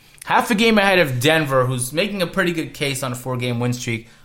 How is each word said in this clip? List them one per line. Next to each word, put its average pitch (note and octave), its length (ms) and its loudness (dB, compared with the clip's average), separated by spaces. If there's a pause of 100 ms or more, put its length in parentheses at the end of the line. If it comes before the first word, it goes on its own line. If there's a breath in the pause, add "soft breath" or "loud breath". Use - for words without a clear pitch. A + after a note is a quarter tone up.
(260 loud breath)
Half A#3+ 260 2
a - 20 2
game A3 240 4
ahead G3 220 4
of C3 180 0
Denver, C3+ 480 2
who's B2+ 260 -4
making G3+ 300 -2
a E3+ 40 0
pretty F3+ 260 -2
good D#3 200 -6
case C#3 300 -4
on C3 80 -4
a B2 60 -6
four-game B2 420 -4
win B2 140 0
streak A#2 360 -6 (160 soft breath)